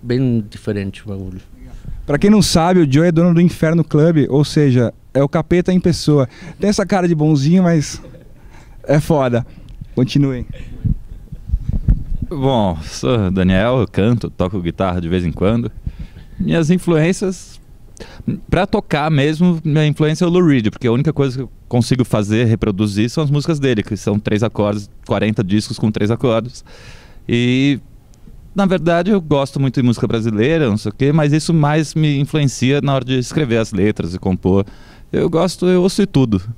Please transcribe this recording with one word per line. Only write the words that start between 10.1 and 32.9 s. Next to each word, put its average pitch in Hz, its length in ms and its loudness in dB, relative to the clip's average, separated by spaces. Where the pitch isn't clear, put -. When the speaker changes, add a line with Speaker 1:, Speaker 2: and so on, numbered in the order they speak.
Speaker 3:
Bom, 120 560 0
sou 113 460 0
Daniel, 95 520 2
eu 95 60 0
canto, 110 420 0
toco 92 320 -4
guitarra 90 400 -2
de 82 80 -6
vez 87 160 0
em 82 60 -2
quando. 117 400 -2
Minhas 165 320 2
influências, 180 880 0
pra 175 160 2
tocar 160 460 -2
mesmo, 156 520 2
minha 151 220 2
influência 151 400 0
é - 20 2
o 170 40 0
Lou 180 140 4
Reed, 127 240 4
porque - 180 -4
a 113 40 2
única 147 220 0
coisa 135 240 -2
que 135 60 -8
eu 117 60 -12
consigo 123 360 2
fazer, 110 420 0
reproduzir, 107 640 0
são 160 140 -4
as 139 60 0
músicas 147 300 0
dele, 127 240 0
que - 120 -6
são 104 220 -2
três 104 260 -2
acordes, 104 460 -2
quarenta 104 380 0
discos 104 340 -2
com 113 140 0
três 107 180 -2
acordes. 117 540 -2
E, 123 520 0
na 196 100 2
verdade, 175 460 0
eu 202 80 2
gosto 147 400 -2
muito 135 220 0
de 120 40 2
música 123 220 0
brasileira, 117 600 0
não 104 80 0
sei 107 120 -4
o - 60 -12
quê, 135 160 0
mas 147 220 2
isso 156 200 0
mais 151 400 0
me 151 240 0
influencia 139 640 0
na 139 140 0